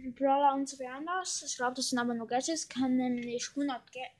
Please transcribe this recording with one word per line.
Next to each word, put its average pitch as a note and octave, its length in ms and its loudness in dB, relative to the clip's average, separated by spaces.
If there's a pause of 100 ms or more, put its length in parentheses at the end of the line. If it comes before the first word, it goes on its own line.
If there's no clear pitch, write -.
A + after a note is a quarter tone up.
(140)
Brawler C#4 400 4
und C#4 160 0
so C#4 100 -12
werden C4 260 -8
das? F4+ 360 -2
Ich D4 160 -8
glaub, B3+ 180 0
das B3+ 140 -2
sind B3 100 2
aber A#3+ 140 0
nur A3+ 140 -4
Gadgets. C4 420 0
Kann B3+ 260 2
nämlich A#3+ 600 0
hundert C#4 360 -2
Ga-, B3+ 280 -10